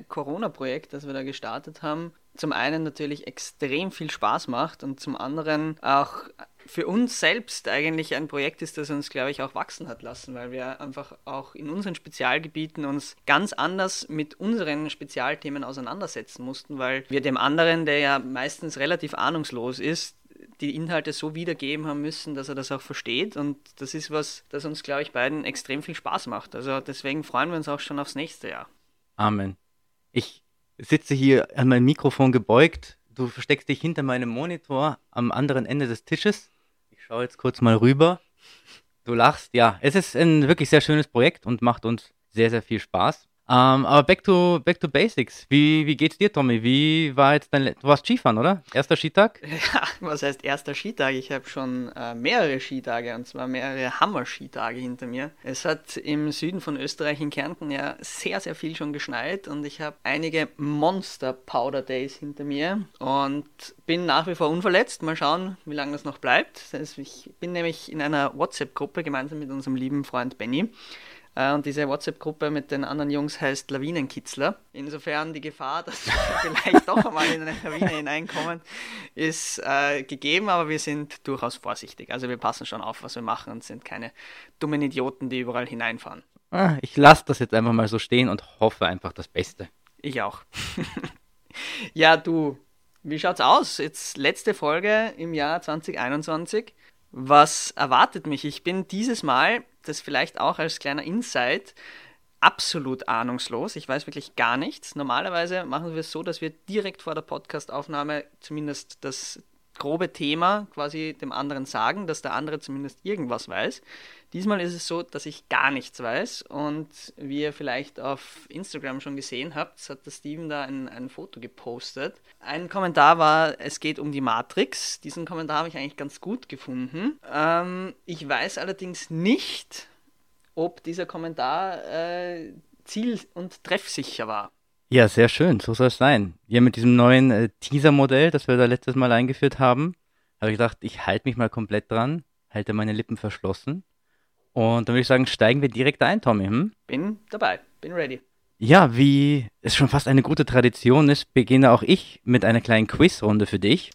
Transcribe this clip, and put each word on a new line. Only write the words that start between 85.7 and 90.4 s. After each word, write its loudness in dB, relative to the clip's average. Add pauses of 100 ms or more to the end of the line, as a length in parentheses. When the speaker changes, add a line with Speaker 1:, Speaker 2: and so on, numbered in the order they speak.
Speaker 2:
Ah, 2
ich -8
lass 10
das 0
jetzt -2
einfach 4
mal 4
so -2
stehen 2
und -8
hoffe 4
einfach -6
das -14
Beste. -6 (320)
Speaker 1:
Ich -6
auch. -8 (360)